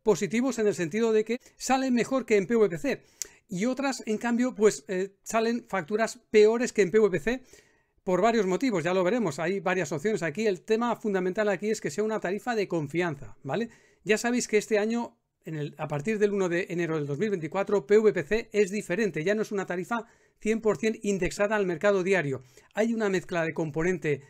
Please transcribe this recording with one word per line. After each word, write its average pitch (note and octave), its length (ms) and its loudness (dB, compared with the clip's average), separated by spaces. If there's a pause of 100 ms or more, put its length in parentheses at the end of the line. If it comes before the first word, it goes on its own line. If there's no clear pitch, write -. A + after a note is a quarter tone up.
positivos A3 560 2
en G#3+ 80 2
el G3+ 80 2
sentido G#3 380 0
de G#3+ 120 4
que A#3 140 -4 (180)
sale C4 320 0
mejor B3 380 0
que G#3+ 100 4
en G3 80 2
P A#3 100 0
V G#3 140 4
P E3 80 -6
C B3 260 -4 (500)
y F#3 120 -2
otras, C4 400 -2
en G#3+ 120 -2
cambio, A#3+ 380 0
pues, G3+ 320 4
eh, G3 360 -4
salen A3+ 440 -2
facturas G#3+ 540 -4 (100)
peores A3 400 6
que G#3 120 2
en F3+ 60 2
P G#3+ 100 4
V G#3 100 6
P E3+ 100 -2
C A#3+ 240 -4 (580)
por F3+ 200 0
varios A3+ 240 4
motivos, F#3 360 0
ya F3 120 0
lo F#3+ 100 2
veremos, F#3 360 0
hay F3+ 200 -2
varias F3+ 320 -2
opciones F3 320 -2
aquí. F#3 240 -2
El F#3 140 0
tema A3+ 340 0
fundamental F#3+ 540 0
aquí G3+ 200 -2
es G#3+ 120 -2
que A#3 100 -4
sea G#3+ 140 -2
una G#3+ 160 -2
tarifa G#3 340 -4
de G3 140 -2
confianza, E3 760 -4
¿vale? F#3+ 260 -4 (360)
Ya G#3 120 2
sabéis A#3+ 300 -2
que G#3+ 100 0
este G#3 220 0
año, A#3 380 -4 (260)
en D#3+ 120 -8
el, D3 220 -6
a D3+ 120 -8
partir D3+ 280 -2
del G#3 140 2
uno F#3+ 160 0
de E3+ 220 -2
enero E3 260 -2
del D3 100 -2
dos C#3 120 -4
mil G#3+ 120 -2
veinticuatro, G3 560 -2
P G#3 120 6
V G#3+ 160 6
P E3+ 100 -2
C A3+ 300 -2
es G#3 180 2
diferente, F#3 540 -2
ya G3+ 100 2
no A3 60 -2
es G3+ 100 -4
una F#3+ 140 -4
tarifa F3 400 -6 (340)
cien G#3+ 220 -2
por G#3 160 2
cien A3 260 -2
indexada G3+ 540 0
al G3+ 80 0
mercado F#3 380 0
diario. D#3+ 400 0 (300)
Hay A3+ 200 0
una A3+ 160 0
mezcla F3+ 340 -2
de D#3+ 100 -4
componente D#3 760 -2